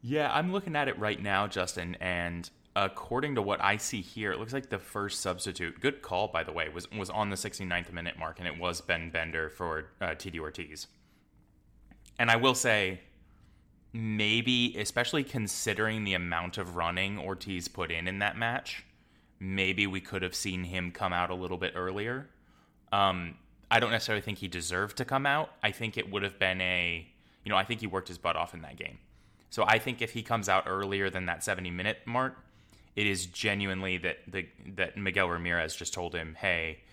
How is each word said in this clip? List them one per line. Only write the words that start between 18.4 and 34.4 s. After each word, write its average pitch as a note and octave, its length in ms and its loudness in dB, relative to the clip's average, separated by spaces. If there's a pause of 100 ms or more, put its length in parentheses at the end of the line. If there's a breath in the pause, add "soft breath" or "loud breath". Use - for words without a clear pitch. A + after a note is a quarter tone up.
maybe F#2+ 480 2
we F#2+ 140 -2
could F#2 220 -4
have F2+ 120 -2
seen F#2 300 -2
him F2+ 280 -4
come F#2 200 -2
out F2 160 2
a F#2 60 -2
little F#2 240 -4
bit F2+ 180 -2
earlier. G#2 540 -4 (600 soft breath)
Um, F#2 440 4 (360)
I A2+ 100 10
don't A2+ 100 4
necessarily A2 320 2
think G#2 160 -6
he G2 100 -6
deserved F2+ 480 -2
to C3 80 -2
come C3+ 220 0
out. D3 240 2 (120)
I G#2 100 2
think A2+ 260 -6
it G2 120 -4
would G2 120 0
have G2 160 -4
been F#2 240 2
a, F2 440 0 (380 soft breath)
you G2+ 60 -4
know, G#2 60 4
I F#2+ 80 4
think A2 160 -4
he A2 60 -6
worked F#2 220 -2
his F2 80 -10
butt E2+ 180 0
off E2+ 200 -2
in E2 80 -10
that C#2 160 -14
game. D2 180 -10 (560 soft breath)
So A2 140 2
I A2 140 8
think A#2+ 200 -4
if A2 120 -2
he A#2 100 -4
comes G#2+ 260 0
out F#2+ 200 6
earlier G2 420 2
than F2+ 160 -2
that E2+ 160 -2
seventy F#2 300 -2
minute F#2+ 320 -2
mark, B2+ 320 -2 (580 soft breath)
it G#2+ 100 2
is F#2 220 2
genuinely F#2+ 720 0
that E2+ 200 -2 (100)
the, F#2 180 -4 (300)